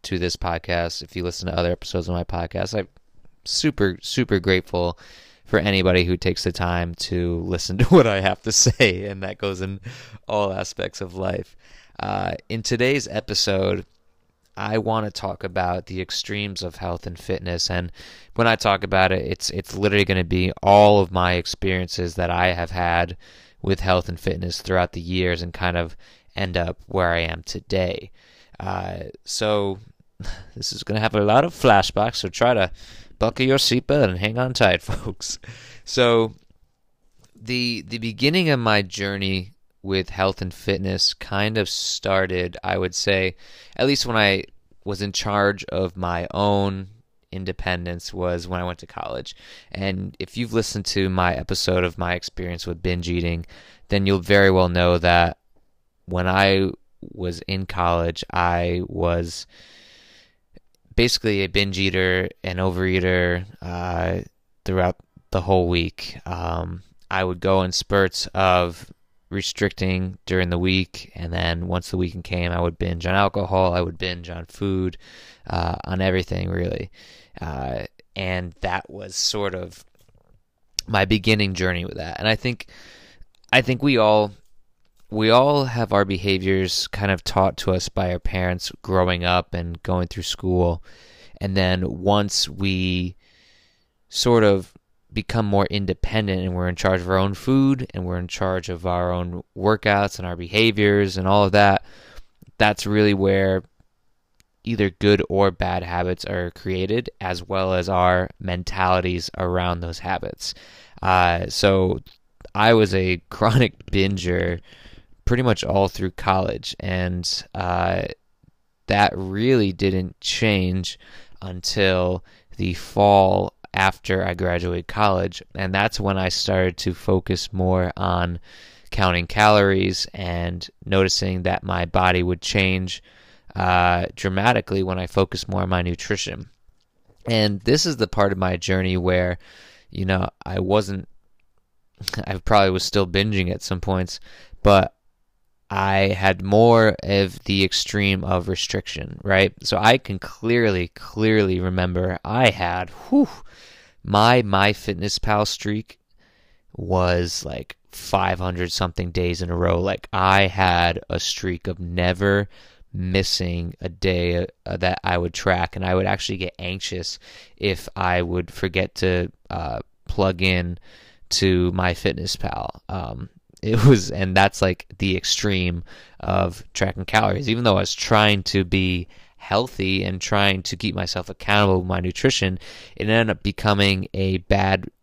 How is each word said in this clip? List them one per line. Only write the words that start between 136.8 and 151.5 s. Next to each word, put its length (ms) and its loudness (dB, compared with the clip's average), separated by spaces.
And 340 2
this 240 2
is 120 -2
the 100 2
part 240 2
of 80 -4
my 180 0
journey 400 0
where, 400 0
you 140 -6
know, 240 0
I 160 -4
wasn't, 480 0
<laughs> 640 -12
I 120 -6
probably 340 4
was 120 -2
still 220 0
binging 460 0
at 100 -6
some 200 -4
points, 380 -2
but 320 6
I 460 2
had 240 2
more 640 6
of 400 0
the 200 2
extreme 600 0
of 240 -2
restriction, 760 -6
right? 300 2
So 140 -2
I 220 6
can 180 -8
clearly, 720 0
clearly 720 2